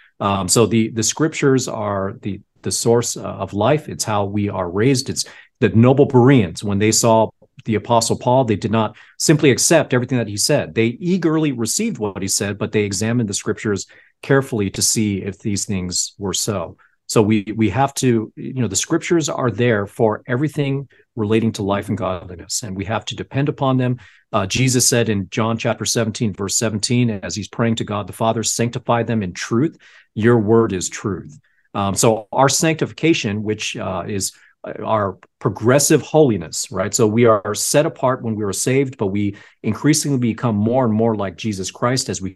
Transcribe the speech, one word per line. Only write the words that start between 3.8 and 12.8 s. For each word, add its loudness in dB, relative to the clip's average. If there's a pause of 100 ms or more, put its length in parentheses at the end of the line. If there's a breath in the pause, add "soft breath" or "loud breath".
It's -6
how 0
we -2
are -4
raised. 2
It's -4 (340 loud breath)
the 4
noble 6
Bereans, 6
when -2
they 2
saw 4 (360)
the -2
Apostle 0
Paul, 2
they 0
did -4
not 0 (220 loud breath)
simply 4
accept 2
everything 0
that -2
he -8
said. -2
They 0
eagerly 0
received -2
what -4
he -4
said, -2
but -6
they 2